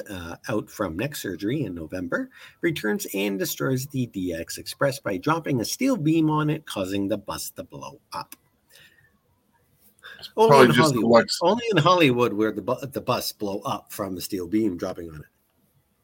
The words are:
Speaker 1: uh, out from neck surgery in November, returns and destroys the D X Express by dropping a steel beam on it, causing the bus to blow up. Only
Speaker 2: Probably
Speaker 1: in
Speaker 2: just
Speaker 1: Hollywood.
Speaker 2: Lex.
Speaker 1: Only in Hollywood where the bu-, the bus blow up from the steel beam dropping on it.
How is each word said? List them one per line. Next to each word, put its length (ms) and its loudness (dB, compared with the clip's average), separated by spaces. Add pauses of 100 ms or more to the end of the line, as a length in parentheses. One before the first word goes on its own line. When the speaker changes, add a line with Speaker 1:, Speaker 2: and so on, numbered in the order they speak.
Speaker 1:
uh, 280 -12 (120)
out 220 -4
from 260 -6
neck 200 -4
surgery 480 -4
in 100 -6
November, 560 -6 (300)
returns 440 -2 (100)
and 220 -2
destroys 500 -2
the 200 -4
D 260 -4
X 260 -8
Express 420 -4
by 160 -4
dropping 440 0
a 40 0
steel 320 0
beam 340 2
on 180 0
it, 160 -2
causing 440 -4
the 100 -2
bus 320 -8
to 140 -14
blow 340 -16 (140)
up. 240 -12 (2000)
Only 140 6
Speaker 2:
Probably 160 12
Speaker 1:
in 60 6
Speaker 2:
just 220 6
Speaker 1:
Hollywood. 160 2
Speaker 2:
Lex. 320 6
Speaker 1:
Only 300 2
in 60 0
Hollywood 540 4
where 200 0
the 100 -8
bu-, 300 -6
the 80 -6
bus 320 -2
blow 300 -6
up 300 -8
from 220 -6
the 60 -8
steel 260 -6
beam 300 0
dropping 340 -8
on 60 -16
it. 100 -16 (760)